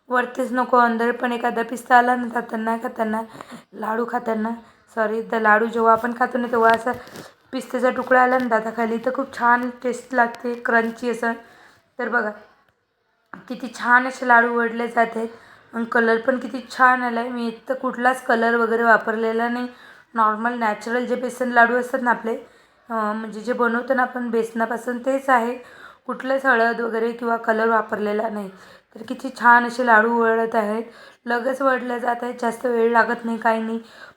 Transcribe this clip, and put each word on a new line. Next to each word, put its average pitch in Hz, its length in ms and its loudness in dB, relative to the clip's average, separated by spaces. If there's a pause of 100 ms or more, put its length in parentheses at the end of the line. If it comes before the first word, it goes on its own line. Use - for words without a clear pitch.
वरतीच 247 420 -2
नको, 247 260 0
अंदर 233 340 2
पण 240 200 -2
एखादा 233 320 -2
पिस्ता 233 340 2
आला 247 180 4
ना 247 180 -4
खाताना, 226 440 -4
खाताना, 220 440 -4 (520)
लाडू 220 380 -4
खाताना, 226 380 -4 (460)
सॉरी, 220 260 -2
तर 220 200 -2
लाडू 214 240 6
जेव्हा 226 260 2
आपण 226 280 2
खातो 247 180 0
ना 240 140 -2
तेव्हा 226 240 4
असा 226 160 -4 (600)
पिस्त्याचा 254 380 -2
तुकडा 254 320 2
आला 254 160 4
ना 254 100 0
दाताखाली 226 500 0
तर 254 160 -2
खूप 269 260 -6
छान 247 300 2 (140)
टेस्ट 240 320 -6
लागते, 240 380 0
क्रंची 233 560 0
असं. 233 240 -2 (640)
तर 233 100 -4
बघा 214 200 0 (1200)
किती 247 180 -10 (120)
छान 247 280 4
असे 254 200 -8
लाडू 240 260 4
वळले 233 340 -2
जात 233 280 0
आहेत 226 120 -4 (460)
आणि 226 120 -4
कलर 226 320 2
पण 247 200 0
किती 233 300 -10 (100)
छान 254 260 4
आला 233 160 -2
आहे. 240 100 -4
मी 240 180 -6
इथं 226 260 -6
कुठलाच 254 500 -2
कलर 233 320 2
वगैरे 226 280 2
वापरलेला 226 640 2
नाही, 247 180 -6 (460)
नॉर्मल 220 400 0
नॅचरल 233 520 -2
जे 233 100 -2
बेसन 247 340 -6
लाडू 233 260 6
असतात 247 260 -2
ना 247 100 2
आपले, 220 240 -2 (540)
अं, 214 260 -2
म्हणजे 220 240 -10
जे 214 140 -4
बनवतो 240 400 0
ना 233 80 2
आपण 254 280 -4
बेसनापासून 226 760 -4
तेच 269 240 -2
आहे, 240 280 2 (500)
कुठलंच 262 380 -4
हळद 233 360 4
वगैरे 226 300 -2
किंवा 233 260 -4
कलर 226 300 0
वापरलेला 214 640 -2
नाही. 208 200 -8 (460)
तर 214 120 -16
किती 254 220 -10 (100)
छान 240 280 8
असे 240 180 -2
लाडू 233 280 6
वळत 226 420 2
आहेत, 220 280 0 (420)
लगेच 240 360 -2
वळले 247 380 0
जात 240 220 -2
आहेत, 247 200 -6
जास्त 226 240 -4
वेळ 233 260 2
लागत 233 340 2
नाही, 226 120 -4
काही 226 240 0
नाही, 226 180 -6 (380)